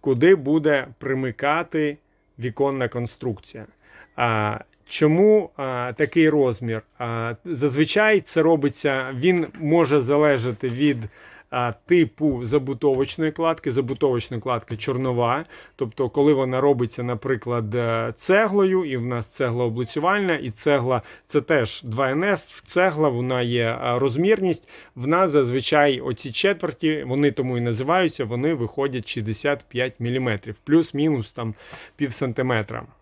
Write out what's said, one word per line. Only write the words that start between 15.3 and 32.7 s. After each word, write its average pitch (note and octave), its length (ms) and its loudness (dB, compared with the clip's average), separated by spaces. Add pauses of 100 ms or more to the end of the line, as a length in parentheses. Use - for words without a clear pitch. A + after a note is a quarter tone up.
тобто B2 340 -4
коли D3 240 4
вона C3 280 0
робиться, B2 420 0
наприклад, A#2+ 720 -4
е, A#2 400 -2
цеглою, F#3+ 680 2
і C3+ 120 -4
в A#2 80 -4
нас A#2+ 280 -6
цегла B2 320 -2
облицювальна, D#3 680 0
і B2+ 160 -8
цегла B2+ 500 0 (260)
це D3 140 0
теж B2 420 -2
два C3 280 -2
Н D3+ 120 0
Ф, G3+ 180 0 (240)
цегла, D#3 440 2
вона B2+ 320 -2
є, A#2+ 400 0
а, B2 180 0
розмірність, E3+ 680 0 (260)
в B2+ 120 -6
нас E3+ 240 2
зазвичай C3+ 680 2
оці B2+ 320 -8
четверті, D#3 760 -2
вони C#3 240 2
тому B2+ 260 -4
і A#2+ 40 -2
називаються, C3 640 0
вони B2 280 -2
виходять B2+ 540 -4
шістдесят A#2 640 -4
п'ять B2+ 300 -6
міліметрів, A#2+ 640 -4
плюс-мінус D3 680 2
там A2+ 220 -6 (420)
пів C#3+ 180 -4
сантиметра. A#2 720 -2 (180)